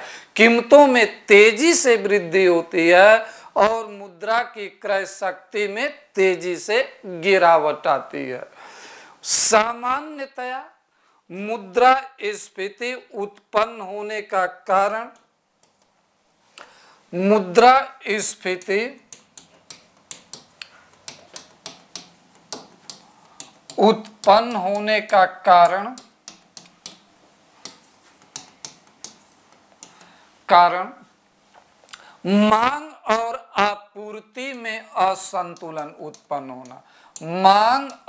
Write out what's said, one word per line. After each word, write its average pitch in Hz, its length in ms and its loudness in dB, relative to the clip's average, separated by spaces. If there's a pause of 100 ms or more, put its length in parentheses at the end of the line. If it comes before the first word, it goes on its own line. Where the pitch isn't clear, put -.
(360)
कीमतों 233 520 6
में 240 380 0
तेजी 220 480 6
से 247 220 2
वृद्धि 190 500 0
होती 170 440 0
है 208 360 6 (300)
और 220 320 0
मुद्रा 202 560 -8
की 214 240 -14
क्रय 196 380 -6
शक्ति 196 600 -8
में 226 220 -8 (260)
तेजी 180 400 -2
से 214 500 -4
गिरावट 170 840 2
आती 143 420 -6
है। 127 140 -12 (800)
सामान्यतया 254 1400 -2 (640)
मुद्रा 214 720 -2 (200)
स्फीति 208 920 -10
उत्पन्न 214 640 -6
होने 208 400 -12
का 196 240 -4
कारण, 202 640 -2 (2000)
मुद्रा 208 840 2 (100)
स्फीति 196 960 -6 (4000)
उत्पन्न 220 760 2
होने 208 460 -4
का 190 240 2
कारण, 185 720 2 (4000)
कारण 180 400 2 (1400)
मांग 220 640 0 (280)
और 233 380 -10
आपूर्ति 214 960 -6
में 220 360 -12
असंतुलन 170 1120 -6
उत्पन्न 147 480 -12
होना, 127 340 -20 (400)
मांग 202 680 2 (180)